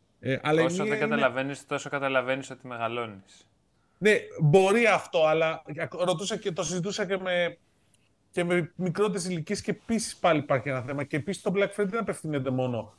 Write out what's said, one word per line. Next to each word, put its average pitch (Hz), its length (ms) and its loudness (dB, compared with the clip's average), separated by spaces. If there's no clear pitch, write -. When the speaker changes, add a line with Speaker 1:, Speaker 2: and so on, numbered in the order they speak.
Speaker 1:
ε, 131 220 -4
αλλά 156 200 4
η 165 40 4
Speaker 2:
Όσο 175 180 0
Speaker 1:
μία - 0 -
Speaker 2:
δεν 143 180 0
Speaker 1:
είναι 147 140 0
Speaker 2:
καταλαβαίνεις, 135 500 0
τόσο 143 240 -6
καταλαβαίνεις 135 600 0
ότι 131 180 -16
μεγαλώνεις. 117 800 -8
Speaker 1:
Ναι, 202 220 2
μπορεί 190 440 6
αυτό, 180 400 2
αλλά 160 380 2
ακ-, 160 160 -8
ρωτούσα 185 440 -2
και 196 140 -4
το 175 120 -4
συζητούσα 185 420 -4
και 190 120 -2
με, 180 400 -2
και 180 120 0
με 175 320 2
μικρότερες 180 520 -2
ηλικίες 180 340 -4
και - 100 -4
επίσης - 460 -4
πάλι 165 220 4
υπάρχει 139 300 0
ένα 131 120 -2
θέμα. 139 220 -6
Και - 120 -4
επίσης 165 260 -4
το 202 140 -2
Black 196 240 0
Friday 208 80 0
δεν 220 120 -4
απευθύνεται 156 500 -4
μόνο 127 500 -2